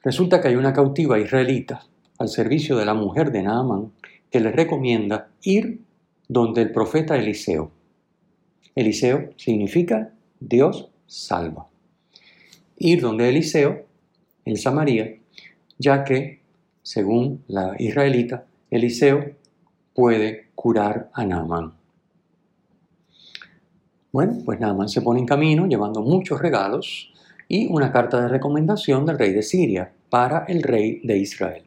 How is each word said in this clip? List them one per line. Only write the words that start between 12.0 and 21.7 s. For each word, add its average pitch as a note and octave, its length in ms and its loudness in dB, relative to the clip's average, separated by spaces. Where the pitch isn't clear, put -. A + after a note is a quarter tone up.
Ir E3 240 4
donde A#2 260 2
Eliseo, D#3 560 2
en A2+ 100 -4
Samaria, B2+ 640 -2
ya C#3 240 2
que, - 380 -4
según A#2 640 -2
la F#2+ 320 -6
israelita, B2 680 0
Eliseo C#3 600 2
puede A2 600 2
curar G#2+ 580 -2
a A2 140 -4
Naamán. E2 480 -4